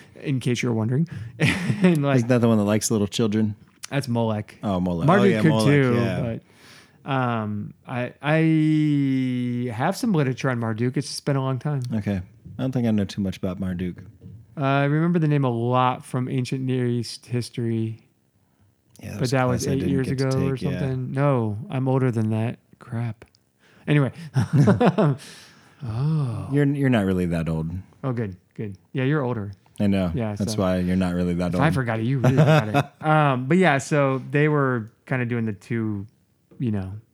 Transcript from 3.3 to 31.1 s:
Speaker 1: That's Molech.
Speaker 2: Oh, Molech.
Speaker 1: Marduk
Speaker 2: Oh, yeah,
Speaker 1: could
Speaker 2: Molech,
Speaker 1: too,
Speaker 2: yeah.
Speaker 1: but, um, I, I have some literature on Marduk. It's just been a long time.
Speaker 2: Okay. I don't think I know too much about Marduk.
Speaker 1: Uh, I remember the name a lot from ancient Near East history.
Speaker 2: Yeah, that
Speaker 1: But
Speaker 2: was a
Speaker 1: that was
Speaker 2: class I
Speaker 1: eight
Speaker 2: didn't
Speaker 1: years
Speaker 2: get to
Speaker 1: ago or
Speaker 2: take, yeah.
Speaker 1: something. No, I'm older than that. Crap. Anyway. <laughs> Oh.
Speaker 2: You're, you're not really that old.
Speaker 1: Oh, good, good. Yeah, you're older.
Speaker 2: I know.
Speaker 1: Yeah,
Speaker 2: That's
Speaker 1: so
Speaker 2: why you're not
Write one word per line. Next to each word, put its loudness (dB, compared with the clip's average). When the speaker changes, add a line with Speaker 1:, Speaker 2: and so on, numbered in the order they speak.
Speaker 1:
That's -4
Molech. -2
Speaker 2:
Oh, 0
Molech. -2
Speaker 1:
Marduk 6
Speaker 2:
Oh, 6
yeah, 2
Speaker 1:
could 6
Speaker 2:
Molech, 4
Speaker 1:
too, 2
Speaker 2:
yeah. 0
Speaker 1:
but, -10
um, -4
I, -6
I 2
have -2
some -2
literature 0
on 0
Marduk. -2
It's -2
just -12
been 0
a -2
long -2
time. -4
Speaker 2:
Okay. -2
I -6
don't -2
think 0
I 2
know 2
too -6
much -4
about -6
Marduk. -6
Speaker 1:
Uh, -4
I 2
remember 0
the 2
name 2
a 2
lot 0
from -4
ancient -4
Near 0
East -4
history. -4
Speaker 2:
Yeah, -12
that -10
Speaker 1:
But -4
Speaker 2:
was -2
a 2
Speaker 1:
that 2
was 0
Speaker 2:
class -4
I 0
Speaker 1:
eight 0
Speaker 2:
didn't -2
Speaker 1:
years 0
Speaker 2:
get -2
to 0
Speaker 1:
ago 0
or 0
Speaker 2:
take, -8
yeah. -4
Speaker 1:
something. -4
No, 0
I'm -2
older 2
than 0
that. -2
Crap. -8
Anyway. 2
<laughs> 4
Oh. -2
Speaker 2:
You're, 4
you're 2
not 4
really 2
that 0
old. -2
Speaker 1:
Oh, -4
good, -6
good. -10
Yeah, -2
you're 0
older. -4
Speaker 2:
I 2
know. 2
Speaker 1:
Yeah, -4
Speaker 2:
That's -4
Speaker 1:
so -4
Speaker 2:
why 2
you're 0
not 0